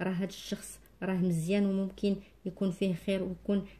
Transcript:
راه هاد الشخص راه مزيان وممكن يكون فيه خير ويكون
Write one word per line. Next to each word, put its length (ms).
راه 100
هاد 160
الشخص 520
راه 140
مزيان 480
وممكن 500
يكون 260
فيه 220
خير 300
ويكون 420